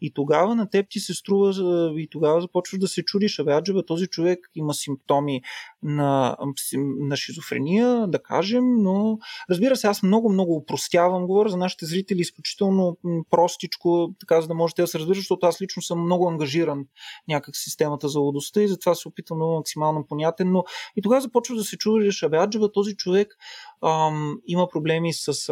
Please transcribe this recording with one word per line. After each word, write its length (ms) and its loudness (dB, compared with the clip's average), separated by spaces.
И 140 -6
тогава 400 2
на 160 0
теб 200 0
ти 100 -6
се 140 -8
струва, 360 2
а, 500 0
и 100 -8
тогава 300 2
започваш 400 -4
да 80 0
се 140 -4
чудиш, 360 0
„Абе, 140 2
аджеба, 340 0
този 200 -2
човек 320 0
има 200 -2
симптоми 680 -2
на, 540 2
на 180 -4
шизофрения“, 920 0
да 140 -2
кажем, 420 0
но 400 2
разбира 260 2
се, 100 -2
аз 160 0
много, 300 4
много 240 2
упростявам, 720 0
говоря 220 4
за 80 -2
нашите 300 -4
зрители 340 -2
изключително, 840 0
м, 260 -2
простичко, 880 0
така, 200 2
за 80 -6
да 60 -4
можете 280 0
да 60 2
се 100 -6
разбирате, 200 0
защото 280 0
аз 160 0
лично 200 -8
съм 220 -4
много 240 2
ангажиран 560 -2
някак 280 -4
с 80 -8
системата 440 -2
за 120 -2
лудостта 420 0
и 60 2
затова 260 0
се 140 -10
опитвам 300 -10
да 60 -2
бъда 120 0
максимално 500 -2
понятен, 460 0
но 120 4
и 60 -4
тогава 180 4
започва 360 -2
да 80 -2
се 120 -8
чудиш, 460 2
„Абе, 140 2
аджеба, 360 2
този 240 -2
човек, 380 0
ам, 640 0
има 220 0
проблеми 440 0
с 400 -6